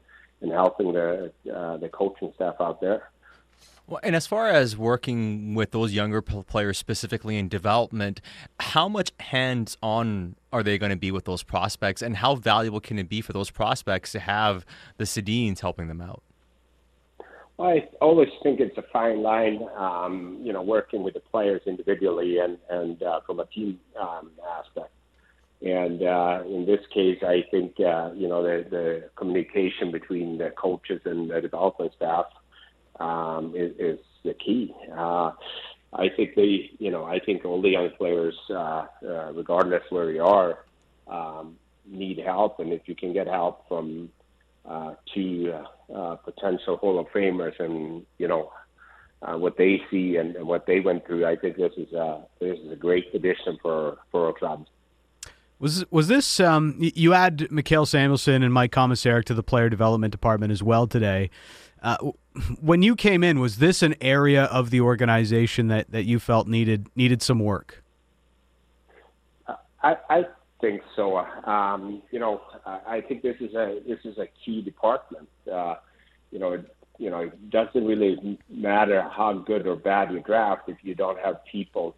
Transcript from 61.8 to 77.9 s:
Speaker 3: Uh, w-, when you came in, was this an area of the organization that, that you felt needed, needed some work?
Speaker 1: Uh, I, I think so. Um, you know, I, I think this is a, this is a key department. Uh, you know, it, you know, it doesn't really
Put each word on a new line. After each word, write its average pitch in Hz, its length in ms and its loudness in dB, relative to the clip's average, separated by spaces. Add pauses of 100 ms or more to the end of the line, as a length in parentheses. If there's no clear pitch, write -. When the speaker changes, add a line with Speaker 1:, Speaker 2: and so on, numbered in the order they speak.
Speaker 3:
Uh, - 140 -2
w-, 139 180 -6 (460)
when 170 220 6
you 220 140 6
came 190 260 4
in, 165 160 4
was 117 200 0
this 175 240 6
an 151 180 4
area 139 440 6
of 123 260 0
the 123 100 4
organization 117 880 4
that, 110 240 0
that 107 120 -2
you 117 140 2
felt 113 300 2
needed, 110 480 2
needed 123 260 4
some 120 160 2
work? 104 460 -4 (1600)
Speaker 1:
Uh, 123 80 -10 (280)
I, 160 140 4 (140)
I 175 140 4 (360)
think 101 220 -2 (140)
so. 98 220 0
Um, 101 920 -2
you 120 80 -8
know, 110 220 -2 (260)
I, 95 300 -8
I 110 60 -2
think - 200 -8
this 120 160 -2
is 110 160 -10
a, 104 320 -4
this 113 180 -6
is 107 140 -12
a 98 80 -6 (180)
key 110 180 -6
department. 98 640 -2 (220)
Uh, 87 260 -4 (560)
you 95 80 -12
know, 90 140 -2
it, - 220 -12 (220)
you 107 120 -6
know, 85 100 -6
it 101 300 -10
doesn't 113 360 0
really 107 340 2